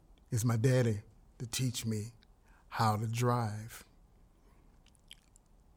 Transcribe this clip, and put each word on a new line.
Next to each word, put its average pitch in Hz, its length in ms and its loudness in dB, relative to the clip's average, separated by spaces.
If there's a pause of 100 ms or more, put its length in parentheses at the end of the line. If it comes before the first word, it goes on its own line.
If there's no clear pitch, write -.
(300)
is 117 140 0
my 117 120 2
daddy 117 440 4 (380)
to 123 80 -8
teach 117 400 -4
me 110 260 -4 (580)
how 107 260 2
to 113 100 -2
drive." 117 800 -2 (1900)